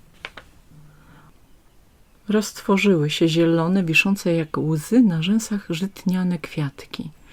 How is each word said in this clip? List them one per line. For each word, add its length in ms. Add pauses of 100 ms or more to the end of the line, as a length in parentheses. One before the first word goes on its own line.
(2250)
Roztworzyły 840
się 180
zielone, 560
wiszące 500
jak 240
łzy 420
na 220
rzęsach 480
żytniane 680
kwiatki. 720 (220)